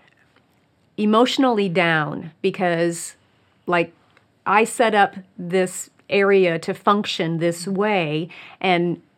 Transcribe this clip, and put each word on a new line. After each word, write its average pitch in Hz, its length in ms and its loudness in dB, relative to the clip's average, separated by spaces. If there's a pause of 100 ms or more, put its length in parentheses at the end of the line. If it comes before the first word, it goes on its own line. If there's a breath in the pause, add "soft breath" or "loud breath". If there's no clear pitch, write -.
(960 soft breath)
emotionally 220 720 2
down 165 640 0 (100)
because, 170 720 -2 (520)
like, 170 260 0 (520)
I 214 180 4
set 226 320 0
up 196 200 2 (220)
this 185 520 -4 (200)
area 196 500 2
to 190 140 -6
function 185 680 -2
this 170 280 -2
way 180 600 -2 (320 loud breath)
and 175 400 0 (160)